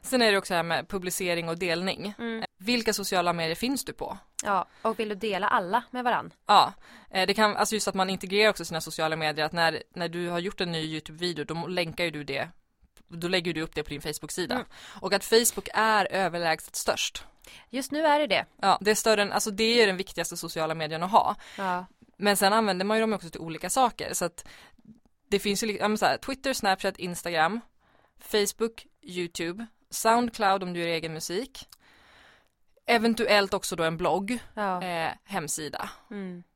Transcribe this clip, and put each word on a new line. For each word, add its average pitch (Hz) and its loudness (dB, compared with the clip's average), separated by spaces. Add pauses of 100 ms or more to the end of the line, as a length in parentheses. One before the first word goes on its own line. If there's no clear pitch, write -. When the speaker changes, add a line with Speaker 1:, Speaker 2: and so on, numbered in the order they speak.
Speaker 1:
sen 247 2
är 220 6
det 196 4
också 190 -2
här 165 2
med 165 -2
publicering 175 -2
och 170 -4
delning. 185 -2
Speaker 2:
Mm. 226 -6 (120)
Speaker 1:
Vilka 226 0
sociala 185 2
medier 165 0
finns 254 -2
du - -10
på? - -10 (260)
Speaker 2:
Ja, 202 0 (160)
och 220 -2
vill 214 -2
du 214 -4
dela 196 -2
alla 214 2
med 254 -6
varann? 170 0 (140)
Speaker 1:
Ja, 185 8 (380)
eh, 185 2
det 196 2
kan, 214 4
alltså, 208 2
just 202 -2
att 190 -4
man 190 2
integrerar 202 4
också 165 -4
sina 165 -4
sociala 160 -2
medier, 151 0
att 160 -4
när, 165 2 (120)
när 170 -4
du 175 -6
har 175 -2
gjort 190 -6
en 175 -2
ny 160 -2
YouTube-video, 156 -6
då 160 -6
länkar 175 -4
ju 165 -2
du 147 -10
det, 139 -6 (600)
då 170 -6
lägger 175 0
du 156 -2
upp 165 -8
det 151 -4
på - -10
din 143 -8
Facebook-sida. 165 -6
Speaker 2:
Mm. 247 -4 (340)
Speaker 1:
Och 196 -2
att 196 0
Facebook 226 2
är 214 2
överlägset 170 0
störst. - -2 (460)
Speaker 2:
Just 262 -4
nu 311 2
är 294 6
det 302 2
det. 175 2 (140)
Speaker 1:
Ja, 196 4
det 196 2
är 214 6
större 208 4
än, 202 0
alltså, 214 0
det 226 4
är 214 8
den 185 2
viktigaste 175 -6
sociala 160 -4
medien 160 -4
att 185 -4
ha. - 4 (220)
Speaker 2:
Ja. 185 -2 (300)
Speaker 1:
Men 202 2
sen 196 4
använder 202 2
man 214 2
ju 220 2
dem 220 2
också 170 -6
till - -12
olika 165 -8
saker, 240 0
så - -2
att - -6 (840)
det 202 2
finns 196 0
ju 233 0
li-, 202 -2
ja, 202 2
men 214 2
så 185 2
här, 131 4
Twitter, 269 -4
Snapchat, 190 0
Instagram, 175 0 (580)
Facebook, 220 -2 (160)
YouTube, 175 -6 (240)
Soundcloud 226 2
om 180 -6
du 175 -4
gör 170 -2
egen 165 -4
musik. 175 -8 (1160)
Eventuellt 214 4
också 185 -4
då 165 0
en 165 0
blogg, 185 0 (160)
Speaker 2:
Ja. 190 -2
Speaker 1:
eh, 170 -2 (140)
hemsida. 160 -6 (200)
Speaker 2:
Mm. 185 -10 (140)